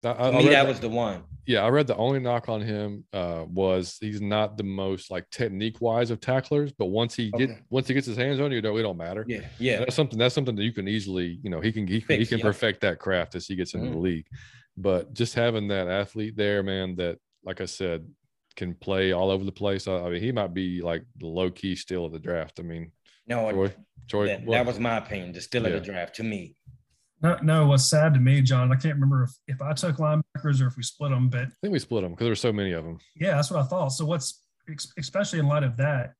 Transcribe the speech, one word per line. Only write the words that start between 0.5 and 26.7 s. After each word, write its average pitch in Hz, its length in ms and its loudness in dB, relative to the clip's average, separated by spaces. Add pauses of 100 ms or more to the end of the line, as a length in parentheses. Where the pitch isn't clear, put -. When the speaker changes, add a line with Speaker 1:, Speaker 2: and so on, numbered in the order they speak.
Speaker 2:
that 139 120 8
Speaker 1:
the 135 40 4
Speaker 2:
was 123 120 -2
the 120 100 -4
one. 107 340 -2 (200)
Speaker 1:
Yeah, 110 200 4
I 113 60 6
read 143 160 4
the 117 100 2
only 131 240 2
knock 120 300 -2
on 110 100 -2
him, 104 440 -4 (100)
uh, 85 340 -4
was 92 520 0
he's 104 200 -6
not 107 380 0
the 110 40 -4
most, 98 480 -4
like, 90 200 -8
technique-wise 113 800 -2
of 113 100 -4
tacklers, 135 520 0
but 101 140 -2
once 113 300 0
he 113 140 -2
get, 120 200 0
Speaker 2:
Okay. 107 100 -14 (100)
Speaker 1:
once 131 180 0
he 131 60 2
gets 135 120 0
his 117 120 -4
hands 135 200 0
on 143 140 0
you, 123 60 0
it - 20 -2
don't, 107 180 0
it 113 40 2
don't 95 160 -2
matter. 92 280 -6
Speaker 2:
Yeah, 113 140 -6 (180)
yeah. 120 180 0
Speaker 1:
And 113 80 0
that's 127 120 -2
something, 139 220 0
that's 120 160 4
something 127 220 0
that 101 60 -2
you 113 100 0
can 98 140 -4
easily, 95 560 -2
you 104 60 -6
know, 85 140 -4
he 110 100 2
can, 107 140 -4
he 107 160 0
can, 151 140 0
he - 20 0
Speaker 2:
Fix, 113 100 2
Speaker 1:
can 117 100 0
Speaker 2:
yeah. 113 60 -4
Speaker 1:
perfect 107 380 2
that 92 160 0
craft 90 360 -2
as 90 120 -8
he 98 100 -6
gets 90 160 -4
into 85 140 -4
Speaker 2:
Mm-hmm. 82 80 -4
Speaker 1:
the 80 60 -2
league. 85 260 0 (500)
But 92 380 0
just 117 200 -2
having 113 340 0
that 95 200 -2
athlete 107 480 -4
there, 104 260 2
man, 95 340 -4
that, 87 220 -2 (240)
like 92 200 -8
I - 20 -4
said, 85 420 -6 (500)
can 90 180 -6
play 95 380 0
all 92 180 2
over 98 140 0
the 98 60 -4
place. 98 380 -2
I, 92 80 0
I 87 140 -4
mean, 87 120 -2
he 120 100 -2
might 101 200 -2
be, 90 300 -4
like, 82 200 -2 (140)
the 82 100 -12
low-key 90 500 -2
steal 90 280 -6
of 80 80 -8
the 82 80 -10
draft. 82 400 -6
I - 20 -10
mean, 82 300 -10 (340)
Speaker 2:
No, 117 240 -2
Speaker 1:
Troy, 98 240 0 (320)
Troy, 104 200 0
Speaker 2:
that, 101 180 -4
Speaker 1:
what? 113 100 0
Speaker 2:
that 120 120 2
was 117 120 -2
my 113 200 0
opinion, 92 340 -8
the 87 80 -12
steal 120 240 -2
of 90 80 2
the 82 60 0
Speaker 1:
Yeah. 87 60 -6
Speaker 2:
draft 90 320 -8
to 110 80 -6
me. 101 300 -6 (680)